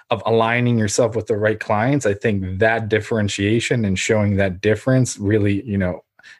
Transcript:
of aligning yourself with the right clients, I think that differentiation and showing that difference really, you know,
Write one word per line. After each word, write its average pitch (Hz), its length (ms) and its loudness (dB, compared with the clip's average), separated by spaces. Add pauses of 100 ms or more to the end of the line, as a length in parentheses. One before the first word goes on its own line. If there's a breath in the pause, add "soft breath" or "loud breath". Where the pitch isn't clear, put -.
(100)
of 104 160 -2
aligning 117 520 2
yourself 110 380 0
with 101 120 -6
the 107 100 0
right 107 220 0
clients, 123 440 0
I 104 80 0
think 95 460 -2
that 113 320 0
differentiation 107 960 0
and 92 120 0
showing 104 380 0
that 95 240 -2
difference 120 560 0
really, 101 460 0
you 101 160 -4
know, 90 260 -2 (360 loud breath)